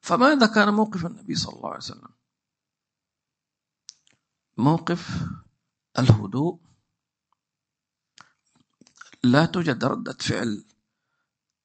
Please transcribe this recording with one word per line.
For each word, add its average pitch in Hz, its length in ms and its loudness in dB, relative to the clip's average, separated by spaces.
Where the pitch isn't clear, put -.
فماذا 254 440 4
كان 208 280 2
موقف 208 320 -2
النبي - 300 -8
صلى - 200 -6
الله - 120 -10
عليه - 100 -8
وسلم؟ - 320 -16
موقف 165 680 -2
الهدوء، 120 600 2
لا 131 220 6
توجد 165 400 -2
ردة - 280 -4
فعل - 520 -6